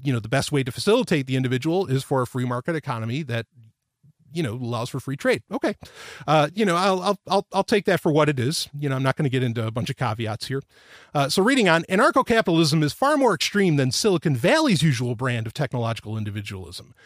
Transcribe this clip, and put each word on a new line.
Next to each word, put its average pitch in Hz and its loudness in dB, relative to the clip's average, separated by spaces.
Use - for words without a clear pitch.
you 139 -2
know, 117 0
the 107 -10
best 135 -2
way 139 2
to 127 -4
facilitate 190 0
the 131 -2
individual 131 0
is 131 -2
for 135 0
a 120 0
free 127 -4
market 123 -4
economy 123 -6
that, 117 -6
you 170 -4
know, 113 -2
allows 120 -4
for 131 -8
free 135 -8
trade. 254 0
Okay. 262 -2
Uh, 147 2
you 214 0
know, 170 2
I'll, 190 2
I'll, 196 0
I'll, 190 0
I'll 190 2
take 208 0
that 175 2
for 165 0
what 151 4
it 147 0
is. 127 -2
You 143 -4
know, 131 -2
I'm 135 -2
not 131 2
gonna 151 0
get 127 0
into 117 -2
a 113 -4
bunch 113 -4
of 139 -6
caveats 110 -4
here. 135 -6
Uh, 143 2
so - 0
reading 233 4
on, 165 4
"Anarcho-capitalism 190 2
is 147 0
far 285 2
more 262 4
extreme 180 2
than 131 2
Silicon 180 0
Valley's 214 2
usual 123 0
brand 117 -4
of 110 -12
technological 113 -4
individualism." 101 -10